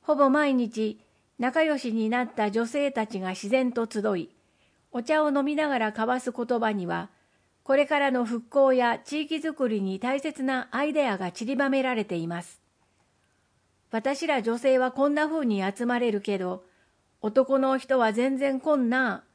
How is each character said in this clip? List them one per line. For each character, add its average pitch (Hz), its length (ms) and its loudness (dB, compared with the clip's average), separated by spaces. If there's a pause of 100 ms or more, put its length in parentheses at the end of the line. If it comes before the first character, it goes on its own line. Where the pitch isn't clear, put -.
ほ 302 140 0
ぼ 269 140 6
毎 285 240 2
日、 214 460 -2 (380)
仲 254 240 0
良 302 160 2
し 240 140 -4
に 220 180 0
な 247 140 0
っ 226 100 -6
た 208 160 0
女 226 160 0
性 285 260 -2
た 220 140 -2
ち 196 140 -8
が 185 100 -4
自 190 180 -8
然 254 240 2
と 233 180 -2
集 214 100 -4 (160)
い、 165 140 -6 (640)
お 240 100 -6
茶 311 200 2
を 302 80 2
飲 277 140 2
み 294 100 -2
な 302 140 0
が 269 100 0
ら 220 100 0
交 220 180 -2
わ 247 140 0
す 247 120 -6
言 233 280 -2
葉 220 120 0
に 190 140 -4
は、 170 240 -4 (520)
こ 269 140 2
れ 285 100 4
か 294 120 0
ら 277 120 2
の 247 140 0
復 233 240 -6
興 269 240 4
や 240 260 2
地 294 240 -6
域 320 140 -6
づ 311 160 -4
く 262 160 -2
り 214 140 0
に 190 180 -4
大 269 200 -2
切 277 220 -6
な 262 280 -2
ア 269 140 -2
イ 302 100 -2
デ 294 120 2
ア 196 120 0
が 185 120 -4
散 214 160 -10
り 262 100 -2
ば 277 120 2
め 269 140 2
ら 254 120 0
れ 214 100 -2
て 185 120 -6
い 165 100 -4
ま 170 160 -6
す。 - 180 -20 (1300)
「私 269 340 -2
ら 277 160 2
女 233 140 0
性 262 220 4
は 254 120 2
こ 277 180 2
ん 294 60 2
な 302 120 2
風 311 180 -2
に 208 180 0
集 196 220 -4
ま 240 140 0
れ 240 120 0
る 202 120 -2
け 202 160 -2
ど、 185 260 -6 (560)
男 262 380 2
の 262 200 2
人 262 200 0
は 220 140 4
全 254 260 0
然 269 220 -2
来 302 160 2
ん 247 120 2
な。 247 360 0 (100)